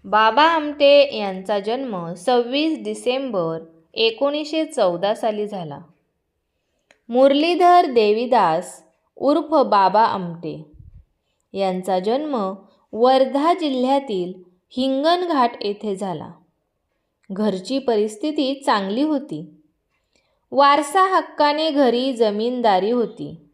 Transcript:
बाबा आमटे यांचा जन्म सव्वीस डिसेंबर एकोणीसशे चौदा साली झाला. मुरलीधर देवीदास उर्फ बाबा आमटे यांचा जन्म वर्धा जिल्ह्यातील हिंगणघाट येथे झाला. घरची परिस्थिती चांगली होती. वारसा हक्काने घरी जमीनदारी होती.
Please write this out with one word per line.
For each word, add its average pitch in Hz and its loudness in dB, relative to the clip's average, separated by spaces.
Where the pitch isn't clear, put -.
बाबा 220 2
आमटे 285 4
यांचा 196 -4
जन्म 196 -6
सव्वीस 247 -2
डिसेंबर 214 -4
एकोणीसशे 294 -2
चौदा 196 0
साली 214 -4
झाला. 170 -12
मुरलीधर 320 4
देवीदास 214 0
उर्फ 311 0
बाबा 208 4
आमटे 165 -6
यांचा 185 -2
जन्म 226 -4
वर्धा 262 2
जिल्ह्यातील 254 -2
हिंगणघाट 277 0
येथे 202 -6
झाला. 190 -8
घरची 202 -4
परिस्थिती 262 -2
चांगली 208 0
होती. 269 -4
वारसा 302 2
हक्काने 311 0
घरी 262 2
जमीनदारी 220 0
होती. 175 -4